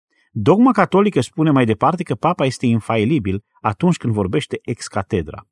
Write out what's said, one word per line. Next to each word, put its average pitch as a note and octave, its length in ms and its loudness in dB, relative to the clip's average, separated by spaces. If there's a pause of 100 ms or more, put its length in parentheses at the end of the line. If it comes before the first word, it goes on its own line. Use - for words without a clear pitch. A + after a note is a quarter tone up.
(320)
Dogma F#3+ 400 4
catolică F#3+ 500 2
spune D#3 300 -2
mai C3+ 140 4
departe D3 380 0
că C#3 120 -6
papa D#3+ 300 -2
este C3 200 -4
infailibil A2+ 760 0 (180)
atunci D#3 360 0
când A#2 160 -4
vorbește G#2 480 -2
ex - 260 -8
cathedra. F#2 640 -6